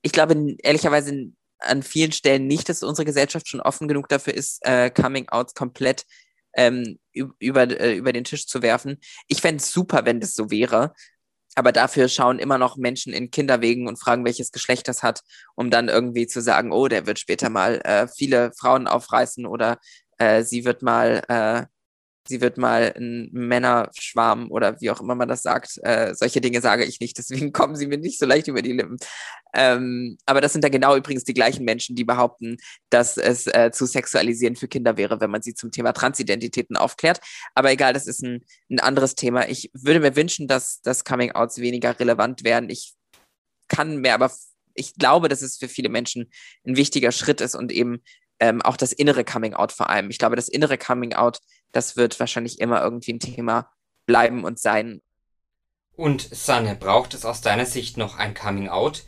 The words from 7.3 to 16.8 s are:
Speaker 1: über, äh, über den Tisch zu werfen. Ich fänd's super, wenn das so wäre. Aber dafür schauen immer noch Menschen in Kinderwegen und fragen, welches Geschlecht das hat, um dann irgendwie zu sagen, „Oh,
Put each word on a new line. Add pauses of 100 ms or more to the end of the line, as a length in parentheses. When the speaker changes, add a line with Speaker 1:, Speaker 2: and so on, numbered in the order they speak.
Speaker 1:
über,
äh,
über
den
Tisch
zu
werfen. (300)
Ich
fänd's
super,
wenn
das
so
wäre. (640)
Aber
dafür
schauen
immer
noch
Menschen
in
Kinderwegen
und
fragen,
welches
Geschlecht
das
hat, (340)
um
dann
irgendwie
zu
sagen,
„Oh,